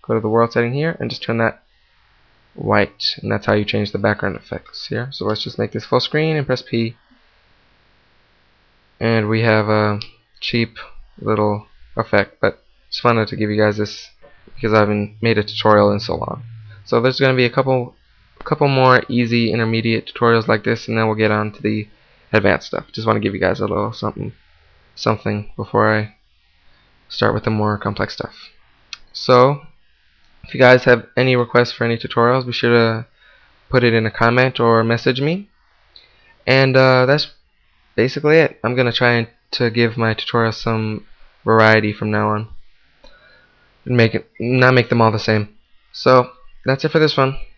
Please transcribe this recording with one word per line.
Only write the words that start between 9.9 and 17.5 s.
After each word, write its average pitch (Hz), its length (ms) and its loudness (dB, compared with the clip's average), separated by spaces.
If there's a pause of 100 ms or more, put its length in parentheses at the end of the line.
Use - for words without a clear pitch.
cheap 117 360 -4 (440)
little 107 460 -2 (280)
effect, - 460 -2
but - 200 -2 (280)
it's - 100 -10
fun 117 260 2
to - 120 -10
give 107 120 -2
you 104 80 -2
guys 107 200 2
this - 320 -8 (460)
because 110 180 -2
I 110 60 6
haven't 104 420 -2
made 113 160 2
a 107 60 -2
tutorial 104 480 2
in 101 80 -2
so 85 160 -6
long. - 280 -8 (400)
So 117 160 0
there's 123 200 0
gonna 131 160 2
be 127 100 2
a 120 40 0
couple, 131 460 -2 (460)